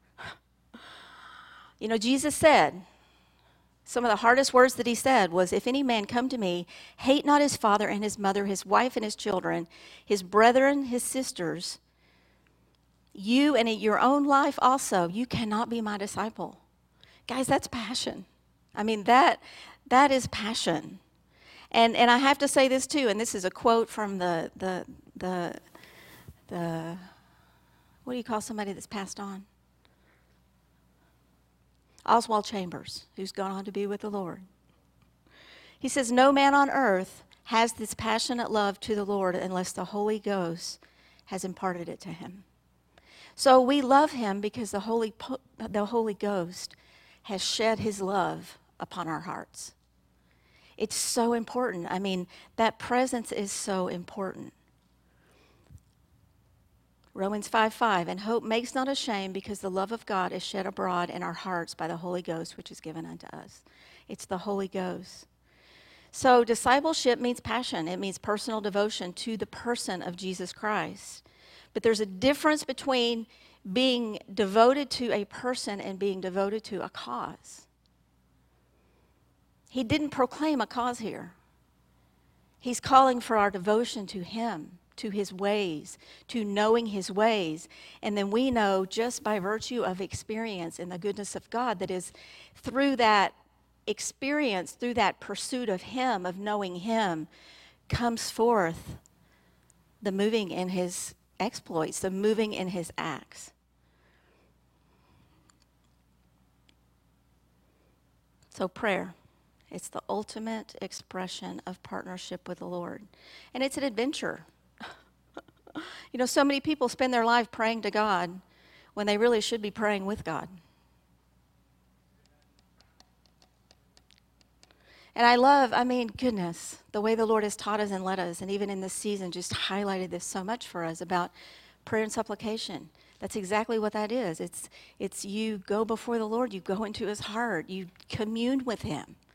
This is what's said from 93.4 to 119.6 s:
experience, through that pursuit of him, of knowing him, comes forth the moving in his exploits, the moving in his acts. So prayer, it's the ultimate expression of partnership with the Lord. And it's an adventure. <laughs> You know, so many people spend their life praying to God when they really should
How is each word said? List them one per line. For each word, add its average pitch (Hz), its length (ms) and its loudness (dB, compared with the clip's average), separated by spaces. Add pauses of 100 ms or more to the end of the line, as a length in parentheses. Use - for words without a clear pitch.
experience, 247 880 -2
through 240 220 -4
that 208 260 2
pursuit 240 480 -6
of 185 140 -2
him, 220 440 -2
of 180 100 -6
knowing 202 400 -4
him, 185 520 -2 (600)
comes 233 400 -2
forth 208 680 0 (1080)
the 196 100 -2
moving 202 380 0
in 180 200 -4
his 180 440 -4 (240)
exploits, 175 640 -4
the 190 100 -2
moving 214 420 0
in 185 160 -4
his 180 300 -6
acts. - 540 -10 (4000)
So - 180 -4
prayer, 185 460 -2 (560)
it's - 180 -14
the - 200 -10
ultimate 220 760 -8
expression 185 800 -12
of 185 180 -12
partnership 185 640 -12
with 180 120 -10
the 180 80 -12
Lord. 175 380 -10 (500)
And 254 80 -4
it's 269 160 -4
an 285 60 -2
adventure. 233 600 -4 (360)
<laughs> - 60 -16 (1300)
You 247 60 -6
know, 247 80 2
so 285 160 4
many 277 180 2
people 285 280 0
spend 254 260 0
their 233 100 4
life 233 280 4
praying 226 300 -2
to 202 100 -2
God 185 480 0 (540)
when 208 120 -4
they 208 100 2
really 233 240 4
should 220 220 -2